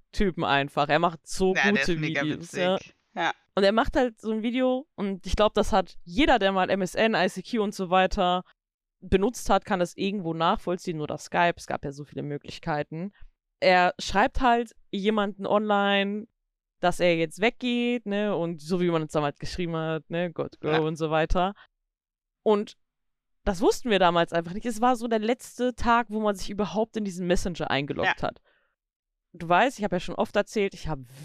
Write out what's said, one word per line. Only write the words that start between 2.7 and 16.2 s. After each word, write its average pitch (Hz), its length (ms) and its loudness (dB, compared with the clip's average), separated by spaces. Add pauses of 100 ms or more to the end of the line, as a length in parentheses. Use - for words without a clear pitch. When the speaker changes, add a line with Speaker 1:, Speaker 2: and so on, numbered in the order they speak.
Speaker 2:
witzig. - 200 -12 (200)
Ja. 170 160 -2 (240)
Speaker 1:
Und 190 80 2
er 196 80 6
macht 220 240 0
halt 247 240 0
so 220 140 -6
ein 220 100 -4
Video 254 420 0 (100)
und 196 300 -6
ich - 120 0
glaub, 214 160 4
das 202 180 0
hat 190 320 2
jeder, 247 340 4
der 196 140 2
mal 190 180 0
M 190 120 0
S 185 140 -4
N, 220 200 2
I 180 140 2
C 185 120 -8
Q 220 220 -2
und 202 100 -2
so 190 160 -6
weiter 185 540 2 (560)
benutzt 196 500 0
hat, 196 140 4
kann 196 160 -2
das 175 160 -2
irgendwo 190 380 -4
nachvollziehen 175 640 -2
oder 151 180 -6
Skype. 175 380 0
Es - 120 -20
gab - 180 -6
ja 143 80 -8
so 143 100 -14
viele 135 200 -10
Möglichkeiten. 151 920 -8 (480)
Er 180 380 4
schreibt - 420 0
halt 240 340 2 (160)
jemanden 202 560 -2
online, 202 800 0 (520)